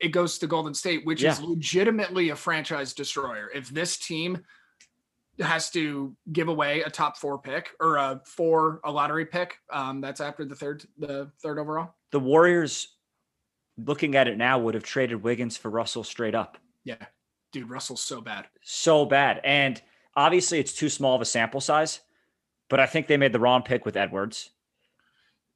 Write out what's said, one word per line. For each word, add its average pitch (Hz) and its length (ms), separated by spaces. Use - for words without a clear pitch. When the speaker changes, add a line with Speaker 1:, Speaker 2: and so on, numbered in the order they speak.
Speaker 1:
it 175 80
goes 175 300
to 165 80
Golden 156 260
State, 165 320
which 156 180
is 151 160
Speaker 2:
Yeah. 151 80
Speaker 1:
legitimately 180 800
a 147 60
franchise 151 580
destroyer. 123 600
If 135 160
this 165 280
team 175 460
has 160 320
to 143 440
give 160 180
away 151 320
a 151 80
top 151 280
four 139 220
pick 143 400
or 160 180
a 135 280
four, 160 580
a 147 80
lottery 151 340
pick, 175 320
um, 135 320
that's 135 200
after 147 240
the 135 100
third, 147 280
the 143 340
third 151 160
overall. 156 380
Speaker 2:
The 143 80
Warriors, 160 760
looking 143 380
at 135 120
it 104 100
now, 123 220
would 113 160
have 107 80
traded 120 400
Wiggins 117 340
for - 120
Russell 113 340
straight 110 320
up. - 220
Speaker 1:
Yeah. 120 140
Dude, 120 180
Russell's 127 340
so 123 180
bad. 107 260
Speaker 2:
So 151 440
bad. 139 380
And 139 380
obviously 170 440
it's 135 140
too 151 160
small 135 260
of 123 60
a 113 40
sample 120 360
size, 156 400
but 131 100
I 135 60
think 151 220
they 147 100
made 135 160
the 117 60
wrong 123 240
pick 127 220
with 104 120
Edwards. 98 540